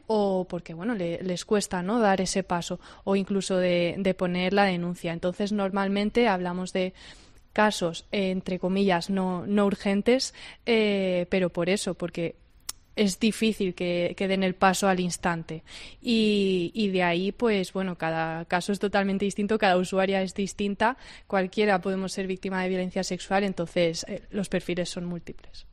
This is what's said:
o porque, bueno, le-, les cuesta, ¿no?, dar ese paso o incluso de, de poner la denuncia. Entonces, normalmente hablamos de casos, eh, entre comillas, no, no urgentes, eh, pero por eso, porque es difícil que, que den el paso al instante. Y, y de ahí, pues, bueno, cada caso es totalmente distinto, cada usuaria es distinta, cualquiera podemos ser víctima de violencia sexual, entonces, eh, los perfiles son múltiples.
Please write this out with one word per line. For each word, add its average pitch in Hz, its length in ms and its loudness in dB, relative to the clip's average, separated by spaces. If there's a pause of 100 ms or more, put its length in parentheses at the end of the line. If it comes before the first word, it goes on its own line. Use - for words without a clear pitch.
o 196 400 2
porque, 170 260 -8
bueno, 196 220 -4
le-, 170 260 -4
les 180 220 -4
cuesta, 196 400 0
¿no?, 208 160 0
dar 196 220 4
ese 185 220 0
paso 180 360 -4 (240)
o 196 140 2
incluso 196 400 0
de, 175 400 2
de 190 160 2
poner 180 400 0
la 202 100 6
denuncia. 175 480 -2
Entonces, 180 400 -2
normalmente 202 760 2
hablamos 180 420 -2
de 185 220 -2 (600)
casos, 202 580 2
eh, 196 180 0
entre 185 300 -4
comillas, 185 500 2
no, 185 380 -2
no 202 180 4
urgentes, 202 720 2 (320)
eh, 196 640 2
pero 185 180 2
por 170 200 0
eso, 190 260 0
porque 170 400 -6 (600)
es 202 240 2
difícil 208 540 2
que, 175 420 -2
que 196 120 -2
den 190 160 0
el 185 100 2
paso 190 340 4
al 185 120 4
instante. 170 640 -4 (360)
Y, 202 760 2
y 214 140 2
de 185 120 0
ahí, 180 300 2
pues, 202 420 0
bueno, 190 240 -4
cada 160 480 -4
caso 180 260 0
es 196 60 -2
totalmente 196 480 0
distinto, 202 320 0
cada 190 200 4
usuaria 190 440 2
es 185 140 -4
distinta, 202 600 -2 (280)
cualquiera 190 560 2
podemos 190 300 -2
ser 190 160 -6
víctima 190 340 -4
de 185 80 0
violencia 185 340 -2
sexual, 190 400 -2
entonces, 170 640 0
eh, 185 220 -8
los 196 200 -4
perfiles 175 400 -2
son 175 160 -8
múltiples. - 680 -12